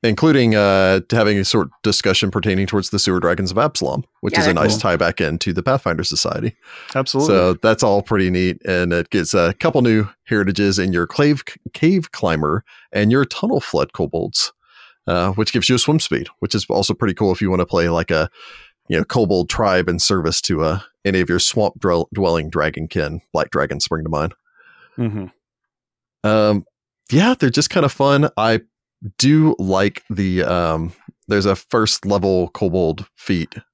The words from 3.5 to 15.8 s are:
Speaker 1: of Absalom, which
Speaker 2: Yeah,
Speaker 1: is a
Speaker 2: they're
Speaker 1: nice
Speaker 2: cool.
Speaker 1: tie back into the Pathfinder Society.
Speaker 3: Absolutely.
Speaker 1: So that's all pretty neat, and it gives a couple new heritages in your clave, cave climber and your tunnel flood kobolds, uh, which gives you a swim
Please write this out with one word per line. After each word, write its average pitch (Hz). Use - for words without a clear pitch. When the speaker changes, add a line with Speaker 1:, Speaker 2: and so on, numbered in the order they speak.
Speaker 1:
of 95
Absalom, 110
which -
Speaker 2:
Yeah, 170
Speaker 1:
is 156
a -
Speaker 2:
they're 90
Speaker 1:
nice 104
Speaker 2:
cool. 107
Speaker 1:
tie 90
back 85
into 82
the 90
Pathfinder 90
Society. -
Speaker 3:
Absolutely. 135
Speaker 1:
So 92
that's 110
all 101
pretty 95
neat, 90
and 90
it 87
gives 87
a 85
couple 151
new 110
heritages 101
in 92
your 87
clave, 147
cave 170
climber 80
and 104
your 135
tunnel 170
flood -
kobolds, -
uh, 87
which 104
gives 107
you 131
a -
swim 156